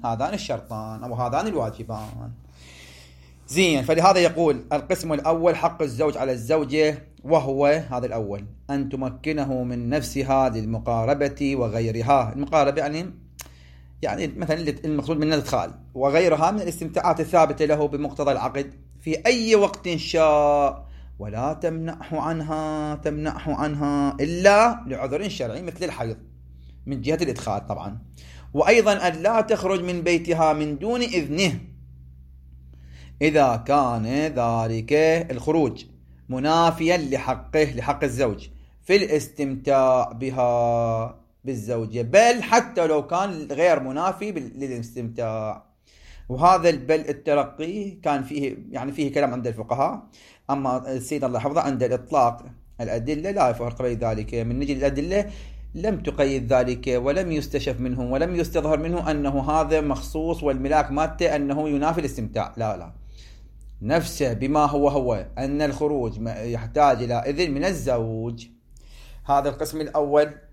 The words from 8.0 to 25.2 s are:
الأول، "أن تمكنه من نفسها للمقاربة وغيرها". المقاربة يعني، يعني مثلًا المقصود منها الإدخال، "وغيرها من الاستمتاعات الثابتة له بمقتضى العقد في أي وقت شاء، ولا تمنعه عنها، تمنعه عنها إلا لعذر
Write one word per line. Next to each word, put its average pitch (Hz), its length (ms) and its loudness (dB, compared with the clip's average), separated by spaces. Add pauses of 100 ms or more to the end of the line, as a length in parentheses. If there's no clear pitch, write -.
الأول، 101 400 -6 (240)
"أن 139 200 -2
تمكنه 135 760 -4
من 120 260 -4
نفسها 135 600 0
للمقاربة 117 1040 -2
وغيرها". 113 800 0
المقاربة 143 480 2
يعني، 156 420 -6 (800)
يعني 143 240 -4
مثلًا 156 480 -2 (100)
المقصود 151 320 -2
منها 156 180 2
الإدخال، 123 380 -2 (200)
"وغيرها 156 580 4
من 208 100 -2
الاستمتاعات 165 580 0
الثابتة 156 460 4
له 147 220 2
بمقتضى 143 440 -2
العقد 131 420 -2 (260)
في - 260 -4
أي 226 300 4
وقت 196 400 2
شاء، 147 920 4 (320)
ولا 110 340 -4
تمنعه 160 680 -4
عنها، 156 760 -4
تمنعه 151 600 -4
عنها 143 640 0
إلا 202 680 4
لعذر 135 420 -4